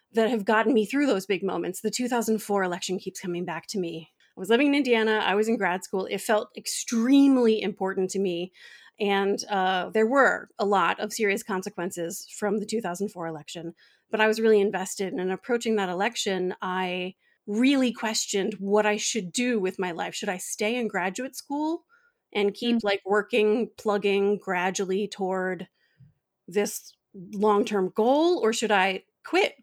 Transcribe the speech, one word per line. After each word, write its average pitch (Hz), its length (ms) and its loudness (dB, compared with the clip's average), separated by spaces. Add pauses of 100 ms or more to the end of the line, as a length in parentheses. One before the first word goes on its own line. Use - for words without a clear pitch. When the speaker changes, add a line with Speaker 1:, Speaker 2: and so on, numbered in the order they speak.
(140)
Speaker 1:
that 226 160 4
have 220 160 0
gotten 220 280 4
me 214 120 4
through 277 220 0
those 202 180 2
big 190 180 -2
moments? 180 380 -4
The 214 100 -4
two 247 160 -2
thousand 226 340 0
four 202 220 0
election 180 360 -4
keeps - 200 -10
coming 175 240 -6
back 165 240 -8
to 220 120 -8
me. 165 320 -8 (260)
I - 20 -12
was 185 80 -6
living 233 200 6
in 285 80 2
Indiana. 220 500 2
I 185 100 2
was 214 140 2
in 233 80 2
grad 185 260 -2
school. 190 220 -4
It 196 140 -4
felt - 360 -2
extremely 247 1040 4
important 190 500 -2
to 196 80 -2
me. 180 340 -2 (440)
And, 202 520 0
uh, 185 400 0
there 220 180 4
were 233 400 4 (100)
a 214 80 -2
lot 190 360 2
of 208 100 -4
serious 208 320 0
consequences 185 920 -6
from 208 260 -2
the 202 60 -4
two 214 140 -4
thousand 196 300 -4
four 175 180 -10
election, 160 460 -10 (360)
but 214 120 -2
I 214 60 4
was 220 120 0
really 220 220 6
invested. 196 500 -2
And 185 220 -4
approaching 233 420 -2
that 196 140 0
election, 185 720 -2
I 185 540 -4 (300)
really 254 460 2
questioned 214 680 -2
what 202 280 2
I 208 100 2
should 196 380 -4
do 247 260 0
with 185 200 -2
my 180 120 -2
life. 175 240 -6
Should 202 140 -6
I 180 80 -4
stay 220 400 -4
in 240 100 -2
graduate 196 480 -4
school 311 480 -4 (500)
and 202 200 0
keep, 240 220 0
Speaker 2:
Mm. 226 80 0
Speaker 1:
like, 202 220 -2
working, 214 720 2
plugging 202 600 0
gradually 190 680 -2
toward 185 640 -4 (760)
this - 480 -4 (200)
long-term 202 840 0
goal? 294 440 4
Or 220 120 2
should 233 180 -2
I 190 340 2 (220)
quit 370 380 2